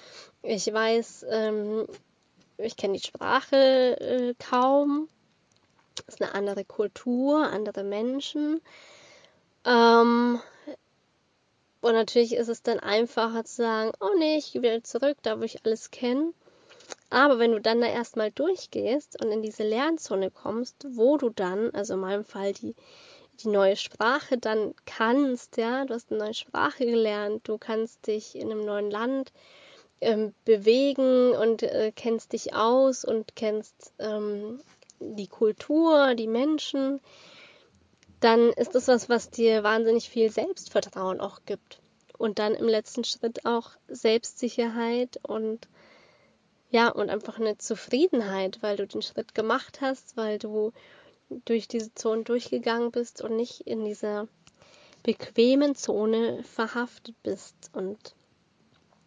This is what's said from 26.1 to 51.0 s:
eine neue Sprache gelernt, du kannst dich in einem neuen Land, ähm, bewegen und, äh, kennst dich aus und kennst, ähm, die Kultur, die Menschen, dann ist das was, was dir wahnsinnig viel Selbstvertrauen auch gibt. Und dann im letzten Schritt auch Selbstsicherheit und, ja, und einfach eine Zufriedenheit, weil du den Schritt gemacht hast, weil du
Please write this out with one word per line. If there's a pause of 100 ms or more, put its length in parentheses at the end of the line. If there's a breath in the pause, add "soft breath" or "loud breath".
eine
neue
Sprache
gelernt,
du
kannst
dich
in
einem
neuen
Land, (680 loud breath)
ähm, (100)
bewegen
und,
äh,
kennst
dich
aus
und
kennst,
ähm, (380)
die
Kultur,
die
Menschen, (1200 loud breath)
dann
ist
das
was,
was
dir
wahnsinnig
viel
Selbstvertrauen
auch
gibt. (380)
Und
dann
im
letzten
Schritt
auch (180)
Selbstsicherheit
und, (1000 soft breath)
ja,
und
einfach
eine
Zufriedenheit,
weil
du
den
Schritt
gemacht
hast,
weil
du (760 loud breath)